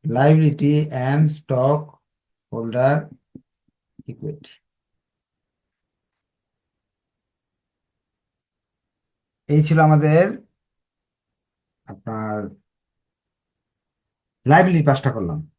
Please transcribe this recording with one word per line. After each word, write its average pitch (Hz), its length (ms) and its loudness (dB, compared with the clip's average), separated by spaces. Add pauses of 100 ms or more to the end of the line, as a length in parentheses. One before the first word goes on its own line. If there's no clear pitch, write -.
liability 151 840 2
and 143 420 -2
stock 135 500 -2 (720)
holder 120 420 -2 (1120)
equity। 135 460 -16 (4000)
এই 147 140 2
ছিল 156 180 0
আমাদের 156 440 4 (1600)
আপনার 107 500 -10 (2000)
লায়াবিলিটির 165 420 4
পাশটা 135 240 0
করলাম। 101 260 -6 (200)